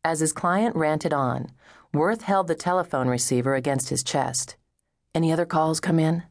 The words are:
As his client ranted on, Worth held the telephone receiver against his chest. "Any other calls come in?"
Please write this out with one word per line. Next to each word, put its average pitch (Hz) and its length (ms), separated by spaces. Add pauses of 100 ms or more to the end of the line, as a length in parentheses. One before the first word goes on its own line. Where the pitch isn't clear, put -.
As 165 160
his 156 140
client 196 420
ranted 156 380
on, 127 380 (400)
Worth 190 300
held 190 260
the 165 60
telephone 170 540
receiver 123 480
against 131 340
his 127 140
chest. - 540 (580)
"Any 160 160
other 170 160
calls 160 320
come 165 180
in?" 165 340